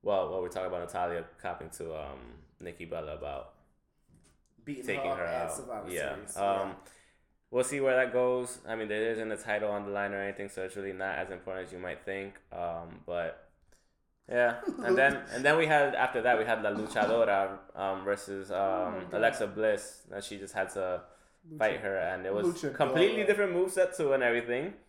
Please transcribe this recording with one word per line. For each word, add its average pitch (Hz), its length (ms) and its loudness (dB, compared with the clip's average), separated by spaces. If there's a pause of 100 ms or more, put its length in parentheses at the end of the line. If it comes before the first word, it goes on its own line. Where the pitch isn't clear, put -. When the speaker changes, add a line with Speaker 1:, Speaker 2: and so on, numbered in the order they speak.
Speaker 1:
well, 95 280 2
what 92 120 -2
we're 90 60 -4
talking 92 200 -4
about, 90 120 -4
Natalya 87 440 -2 (160)
copping 87 300 -8
to, 82 260 -8
um, 69 220 -10 (420)
Nikki 85 260 -12
Bella 78 300 -8
about 73 380 -8 (1080)
Speaker 2:
Beating 139 220 -10
Speaker 1:
taking 135 240 0
Speaker 2:
her 135 60 0
Speaker 1:
her 87 80 -2
Speaker 2:
at 82 220 -2
Speaker 1:
out. 80 80 -4
Speaker 2:
Survivor 107 360 -8
Speaker 1:
Yeah. 71 240 -2
Speaker 2:
Series. - 220 -12
Speaker 1:
Um, 95 60 0 (260)
Speaker 2:
Yeah. 95 60 -8 (760)
Speaker 1:
we'll 123 140 2
see 143 160 -2
where 131 160 4
that 127 160 4
goes. 123 540 2
I 113 100 -4
mean, 110 120 -4
there 110 240 0
isn't 110 180 -4
a 104 60 -4
title 104 340 -2
on 101 140 -2
the 101 60 -6
line 101 220 -2
or 98 100 -4
anything, 98 260 -6
so 95 160 -8
it's 95 120 -8
really 98 160 -6
not 92 260 -4
as 95 120 -4
important 92 360 -8
as 87 60 -14
you 90 60 -10
might 90 260 -8
think. 98 360 -6 (120)
Um, 85 540 -6
but 87 420 -4 (800)
yeah, 120 320 4 (100)
Speaker 2:
<laughs> - 140 -6
Speaker 1:
and 123 120 4
then, 139 200 6 (160)
and 123 120 -4
then 147 140 6
we 165 80 4
had, 147 280 4
after 123 280 2
that, 120 160 6
we 110 60 2
had 110 180 0
La 107 80 2
Luchadora, 104 880 2 (160)
um, 95 300 -2
versus, 98 460 -2
Speaker 2:
Oh 95 40 -4 (360)
my 98 80 -6
Speaker 1:
um, 87 120 -8
Speaker 2:
God. 95 80 -8
Speaker 1:
Alexa 113 300 4
Bliss, 107 640 0
and 101 120 -6
she 104 140 -10
just 95 160 -12
had 95 160 0
to 92 320 -2 (480)
Speaker 2:
Lucha- 156 80 -12
Speaker 1:
fight 104 220 2
her, 98 180 -2
and 92 260 -2
it 95 80 0
was 104 140 2
Speaker 2:
Luchadora. 170 280 -2
Speaker 1:
completely 175 500 4
different 202 300 4
moveset 180 420 2
too 143 180 2
and 131 80 4
everything. 120 520 0 (140)